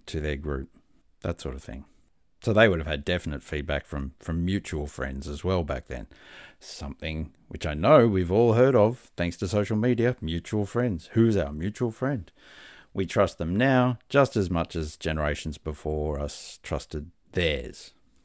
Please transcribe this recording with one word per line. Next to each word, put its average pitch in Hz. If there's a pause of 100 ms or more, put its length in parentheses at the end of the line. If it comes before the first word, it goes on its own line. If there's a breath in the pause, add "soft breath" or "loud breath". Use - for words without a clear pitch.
to 80
their 76
group? 71 (520)
That 87
sort 65
of 67
thing. - (560)
So -
they 110
would 87
have 76
had 73
definite 82
feedback 73
from, 69
from 85
mutual 87
friends 69
as 73
well 90
back 69
then. 64 (520 loud breath)
Something 78 (140)
which -
I 76
know 117
we've 92
all 113
heard 127
of, 113
thanks 87
to 101
social 107
media, 117
mutual 85
friends. 117
Who's 113
our 73
mutual 104
friend? 127 (600 loud breath)
We 95
trust 95
them 85
now 127 (100)
just 139
as 98
much 85
as 78
generations 78
before 76
us -
trusted 76 (200)
theirs. - (320)